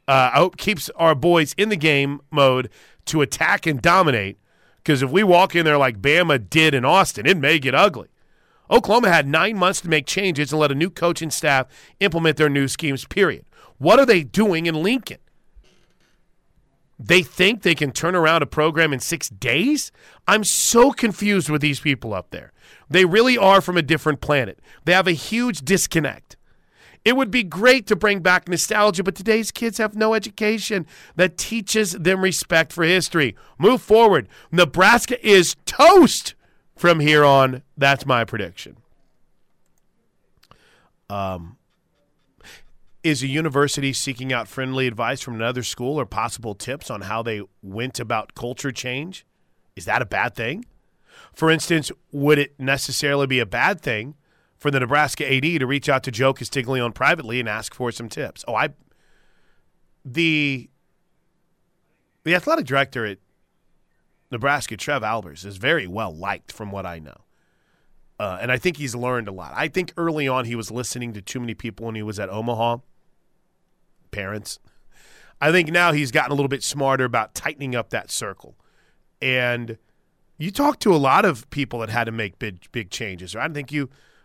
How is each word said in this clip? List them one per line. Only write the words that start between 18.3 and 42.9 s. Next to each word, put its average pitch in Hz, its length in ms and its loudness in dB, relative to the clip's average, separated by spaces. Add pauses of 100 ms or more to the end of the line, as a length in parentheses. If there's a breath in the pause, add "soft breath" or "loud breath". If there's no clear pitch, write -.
a 139 40 -2
program 156 460 0
in 127 80 -4
six - 300 -6
days? 151 600 -2 (380 soft breath)
I'm 214 160 4
so - 480 4
confused 202 560 0
with 151 140 -2
these 143 180 0
people 131 320 -4
up 92 180 -8
there. - 220 -14 (380 soft breath)
They 180 160 6
really 233 320 4
are 196 240 6
from 180 160 -2
a 170 40 2
different 151 380 0
planet. 131 400 -2 (240 soft breath)
They 170 80 2
have 185 160 4
a 180 40 4
huge 220 520 -4
disconnect. 151 720 -2 (680 soft breath)
It 247 140 4
would 262 140 0
be 247 120 0
great 208 440 2
to 208 100 0
bring 202 240 0
back 180 280 2
nostalgia, 202 540 0
but 175 120 -4
today's 214 360 0
kids 226 280 -6
have 214 180 -2
no 220 160 2
education 214 720 -4 (300 loud breath)
that 180 220 2
teaches 214 540 -2
them 185 280 0
respect 175 540 0
for 175 100 -2
history. 165 500 0 (240 soft breath)
Move 214 220 4
forward. 208 480 4 (240 soft breath)
Nebraska 185 760 2
is 190 380 6
toast - 720 6 (420)
from 170 240 4
here 147 240 6
on. 135 380 4 (160)
That's 139 260 2
my 123 200 2
prediction. 101 520 -10 (2250 soft breath)
Um, 95 480 -8 (1500 loud breath)